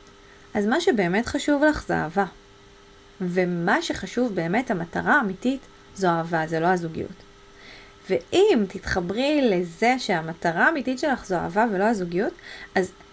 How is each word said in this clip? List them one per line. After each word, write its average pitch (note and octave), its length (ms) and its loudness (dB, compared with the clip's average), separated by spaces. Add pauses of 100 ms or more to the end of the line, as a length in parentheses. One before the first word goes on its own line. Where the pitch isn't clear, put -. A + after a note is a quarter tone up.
(540)
אז G#3 120 0
מה C#4 160 2
שבאמת G#3 440 2
חשוב C#4+ 380 0
לך D4+ 240 2
זה E3+ 80 0
אהבה. E3 300 0 (960)
ומה F3+ 600 0
שחשוב A#3 540 -4
באמת, F#3+ 360 0
המטרה F3+ 460 0
האמיתית, B3 440 -2 (340)
זו F#3+ 120 0
אהבה, E3 400 0
זה E3 120 -2
לא E3 80 2
הזוגיות. E3+ 560 -4 (840)
ואם D#4 580 4
תתחברי G#3+ 760 0
לזה G3+ 560 2
שהמטרה E3+ 680 -2
האמיתית C4 340 0
שלך C#4 260 -2
זו F3+ 100 -2
אהבה E3+ 360 0
ולא F#3+ 120 0
הזוגיות, G#3 500 0 (420)
אז F#3 160 0 (220)